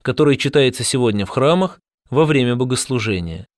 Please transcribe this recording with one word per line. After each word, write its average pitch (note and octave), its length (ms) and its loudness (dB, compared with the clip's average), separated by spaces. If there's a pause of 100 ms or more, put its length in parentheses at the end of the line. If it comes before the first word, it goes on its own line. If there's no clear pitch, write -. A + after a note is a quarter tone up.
который C#3+ 340 2
читается C3 480 0
сегодня A2 440 0
в - 20 -12
храмах E3+ 500 0 (300)
во D3+ 160 2
время B2+ 300 2
богослужения. A2 880 -4 (120)